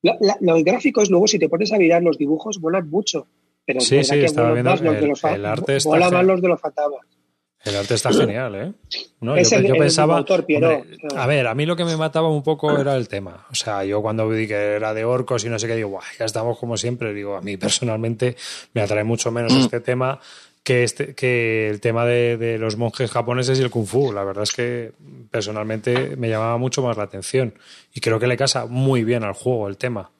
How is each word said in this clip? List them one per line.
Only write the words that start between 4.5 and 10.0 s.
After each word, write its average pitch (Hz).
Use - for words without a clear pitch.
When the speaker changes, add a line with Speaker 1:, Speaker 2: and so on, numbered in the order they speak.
Speaker 1:
molan 117
Speaker 2:
viendo 127
Speaker 1:
más 147
los 156
Speaker 2:
el, 147
Speaker 1:
de 151
los 143
fa-, 151
Speaker 2:
el 101
arte 135
está 135
Speaker 1:
mola 170
más 180
Speaker 2:
gen- 185
Speaker 1:
los 185
de 180
los 170
fantasmas. 147
Speaker 2:
El 104
arte 101
está 113
genial, 113
¿eh? 131
No, 123
Speaker 1:
Es -
Speaker 2:
yo, 220
Speaker 1:
el, -
Speaker 2:
yo 131
Speaker 1:
el 160
Speaker 2:
pensaba, 151